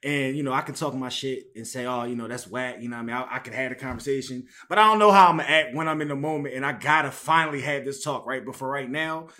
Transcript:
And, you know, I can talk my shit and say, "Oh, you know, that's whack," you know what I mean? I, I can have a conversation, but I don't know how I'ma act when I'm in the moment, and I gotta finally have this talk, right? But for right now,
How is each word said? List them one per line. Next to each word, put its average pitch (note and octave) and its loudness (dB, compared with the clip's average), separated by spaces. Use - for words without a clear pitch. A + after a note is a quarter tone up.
And, C#3 -2
you D3 -4
know, C3 -4
I C#3+ 0
can D3 -10
talk D3 -6
my C3 -6
shit C3 -8
and A2+ -14
say, B2 -8
"Oh, B2 -4
you A#2+ -6
know, A#2 -8
that's B2 -10
whack," B2 -8
you A#2+ -8
know A#2+ -10
what A#2 -10
I - -8
mean? A#2 -6
I, B2 -8
I B2+ -6
can A2+ -14
have B2+ -4
a B2 -8
conversation, B2+ -6
but F#3 4
I G#3+ 10
don't G#3+ 6
know G#3 8
how F#3+ 10
I'ma D#3+ 2
act D3 2
when D#3+ -2
I'm D#3 -2
in D3+ -2
the C#3+ -4
moment, D3 -4
and C3+ -4
I C#3+ -2
gotta C#3 0
finally D#3 0
have C#3 -4
this C3+ -8
talk, C3 -6
right? B2+ -6
But B2 -10
for C3 -8
right C3+ -6
now, D#3+ -6